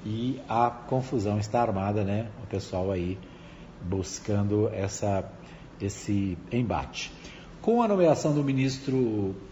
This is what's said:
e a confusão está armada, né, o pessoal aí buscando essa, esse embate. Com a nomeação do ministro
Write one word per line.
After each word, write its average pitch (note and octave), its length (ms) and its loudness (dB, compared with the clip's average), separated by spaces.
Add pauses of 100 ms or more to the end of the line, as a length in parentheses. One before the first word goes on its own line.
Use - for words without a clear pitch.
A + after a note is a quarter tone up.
e A#2+ 460 -2
a A#2 220 4
confusão A2 680 0
está G#2+ 240 2
armada, G2+ 420 2
né, G#2 260 0 (140)
o - 40 -12
pessoal F#2+ 440 -2
aí F#2 240 0 (680)
buscando G2+ 880 0
essa, G2 600 -2 (500)
esse G2 560 -2 (160)
embate. F#2 640 -2 (480)
Com A#3 220 4
a A3+ 40 4
nomeação E3 460 6
do D3 100 4
ministro C3 920 2 (160)